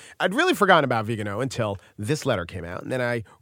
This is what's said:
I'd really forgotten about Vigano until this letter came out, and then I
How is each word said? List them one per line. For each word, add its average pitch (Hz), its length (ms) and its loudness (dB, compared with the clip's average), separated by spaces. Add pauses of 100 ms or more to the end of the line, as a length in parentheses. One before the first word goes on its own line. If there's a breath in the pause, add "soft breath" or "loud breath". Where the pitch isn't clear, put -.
(180 loud breath)
I'd 180 160 0
really 339 200 4
forgotten 180 300 6
about 120 200 0
Vigano 104 360 -4
until 110 360 -4 (220 soft breath)
this 127 260 -4
letter 95 220 0
came 85 180 -10
out, 85 180 -10
and - 80 -10
then 127 120 -2
I 120 200 -2 (180 soft breath)